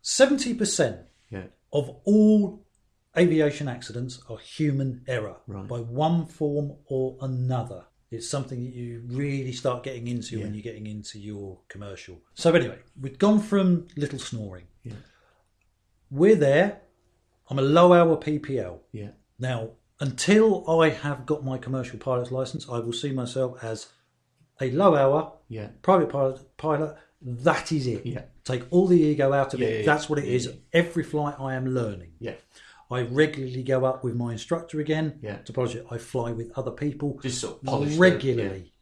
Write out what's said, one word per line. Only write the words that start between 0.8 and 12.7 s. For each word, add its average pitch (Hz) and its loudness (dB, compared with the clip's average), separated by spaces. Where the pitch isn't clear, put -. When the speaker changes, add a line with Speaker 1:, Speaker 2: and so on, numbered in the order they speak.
Speaker 2:
Yeah. 95 -10
Speaker 1:
of 143 -2
all 208 6
aviation 156 4
accidents 123 -10
are 113 -12
human 135 -4
error 107 -6
Speaker 2:
Right. 98 -10
Speaker 1:
by 117 -6
one 151 0
form 147 -4
or 131 -4
another. 127 -4
It's 117 -10
something 131 -6
that 123 -12
you 120 -10
really 131 -4
start 123 -2
getting 120 -8
into 117 -6
when 104 -6
Speaker 2:
Yeah. 104 -6
Speaker 1:
you're 104 -10
getting 107 -10
into 107 -12
your 101 -12
commercial. 98 -16
So 165 4
anyway, 147 2